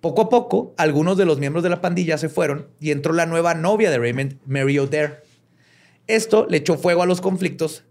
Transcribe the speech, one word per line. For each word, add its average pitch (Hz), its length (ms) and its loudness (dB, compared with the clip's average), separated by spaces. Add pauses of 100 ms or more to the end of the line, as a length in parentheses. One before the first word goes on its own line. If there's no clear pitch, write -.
Poco 175 220 0
a - 60 -2
poco, - 480 0
algunos 160 400 2
de 196 60 4
los 156 160 2
miembros 147 240 -2
de 180 60 0
la 170 100 -2
pandilla 175 380 -2
se 160 100 -4
fueron 156 400 -2 (140)
y 147 100 -2
entró 147 220 -2
la 165 120 2
nueva 165 280 0
novia 190 360 2
de 139 80 0
Raymond, 127 480 -4
Mary 135 320 0
O'Dare. 143 440 -2 (880)
Esto 220 420 2
le - 80 2
echó 151 200 0
fuego 175 240 2
a 175 40 2
los 180 160 0
conflictos 175 680 -4